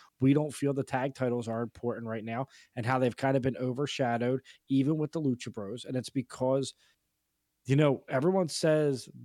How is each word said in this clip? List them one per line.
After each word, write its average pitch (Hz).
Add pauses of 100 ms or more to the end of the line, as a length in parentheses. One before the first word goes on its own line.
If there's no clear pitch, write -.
(220)
we 135
don't 151
feel 139
the 139
tag 135
titles 120
are 113
important 117
right 110
now 117 (300)
and 113
how 131
they've 123
kind 135
of 123
been 123
overshadowed, 127 (300)
even 135
with 151
the 165
Lucha 127
Bros. 107
And 131
it's 123
because, 131 (920)
you 135
know, 143
everyone 175
says 151 (160)